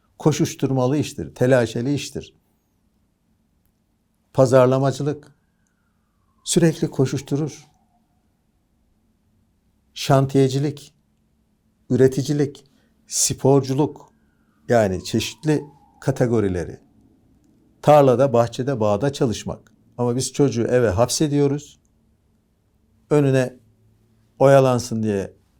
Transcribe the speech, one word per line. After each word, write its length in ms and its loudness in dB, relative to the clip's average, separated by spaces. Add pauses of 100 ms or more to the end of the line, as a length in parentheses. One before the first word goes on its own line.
(180)
Koşuşturmalı 800 -2
iştir, 380 -8
telaşeli 600 0
iştir. 400 -10 (2000)
Pazarlamacılık, 1040 0 (1080)
sürekli 460 0
koşuşturur. 760 -6 (2250)
Şantiyecilik, 1000 0 (960)
üreticilik, 760 0 (420)
sporculuk, 1080 -2 (560)
yani 360 0
çeşitli 600 -4 (360)
kategorileri. 800 -4 (1000)
Tarlada, 500 4
bahçede, 480 -2
bağda 320 0
çalışmak. 600 -6 (260)
Ama 180 -4
biz 160 -6
çocuğu 340 0
eve 240 0
hapsediyoruz. 880 -2 (1300)
Önüne 460 2 (840)
oyalansın 640 4
diye 300 -4 (280)